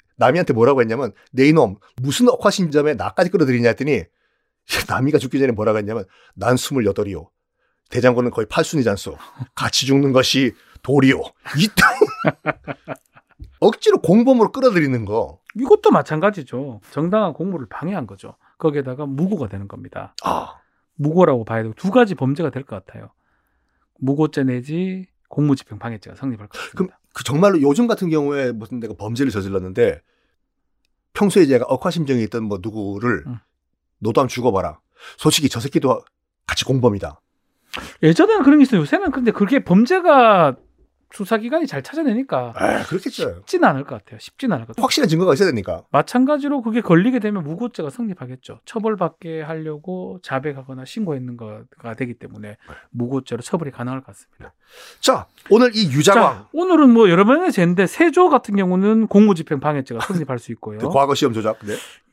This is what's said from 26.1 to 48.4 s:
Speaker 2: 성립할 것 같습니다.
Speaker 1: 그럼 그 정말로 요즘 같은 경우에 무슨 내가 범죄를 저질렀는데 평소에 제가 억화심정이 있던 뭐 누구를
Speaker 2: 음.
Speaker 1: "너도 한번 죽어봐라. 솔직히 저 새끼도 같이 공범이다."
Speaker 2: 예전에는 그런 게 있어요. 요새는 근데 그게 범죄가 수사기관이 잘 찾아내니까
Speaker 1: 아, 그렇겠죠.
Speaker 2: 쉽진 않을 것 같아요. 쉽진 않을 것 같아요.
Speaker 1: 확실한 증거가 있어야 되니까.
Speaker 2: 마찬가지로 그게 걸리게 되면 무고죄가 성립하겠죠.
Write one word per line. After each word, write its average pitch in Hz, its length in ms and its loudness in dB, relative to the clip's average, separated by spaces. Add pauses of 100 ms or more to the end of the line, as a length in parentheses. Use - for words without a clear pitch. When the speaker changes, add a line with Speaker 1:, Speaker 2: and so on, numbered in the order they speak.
Speaker 2:
성립할 107 320 -10
것 - 100 -20
같습니다. - 180 -16
Speaker 1:
그럼 185 120 -4 (260)
그 - 100 -14
정말로 170 380 2
요즘 143 240 2
같은 196 240 -2
경우에 143 420 -2
무슨 110 280 -12
내가 107 180 -12
범죄를 117 340 -2
저질렀는데 95 680 -2 (1160)
평소에 202 320 4
제가 127 200 2
억화심정이 135 580 -2
있던 110 200 -6
뭐 101 160 -4
누구를 101 640 -6
Speaker 2:
음. 123 120 -12 (600)
Speaker 1:
"너도 110 220 0
한번 127 80 0
죽어봐라. 95 520 -4 (360)
솔직히 151 320 0
저 117 120 -4
새끼도 135 420 -2 (440)
같이 - 180 -6
공범이다." 107 560 -2 (840)
Speaker 2:
예전에는 359 400 4
그런 277 160 6
게 285 60 8
있어요. 214 180 2
요새는 302 280 -2
근데 247 220 -2
그게 202 320 0
범죄가 226 920 4 (560)
수사기관이 233 560 -4
잘 233 140 -8
찾아내니까 233 720 -4
Speaker 1:
아, - 280 -2
그렇겠죠. 156 520 -8
Speaker 2:
쉽진 339 280 -2
않을 143 200 2
것 131 120 -12
같아요. 113 220 -20
쉽진 - 340 -6
않을 113 140 -4
것 117 80 -20
같아요. 240 80 -4
Speaker 1:
확실한 269 260 0
증거가 160 260 4
있어야 185 140 2
되니까. 92 420 -4
Speaker 2:
마찬가지로 269 720 0
그게 226 180 -2
걸리게 214 400 2
되면 208 240 -4
무고죄가 175 460 -8
성립하겠죠. 131 760 -12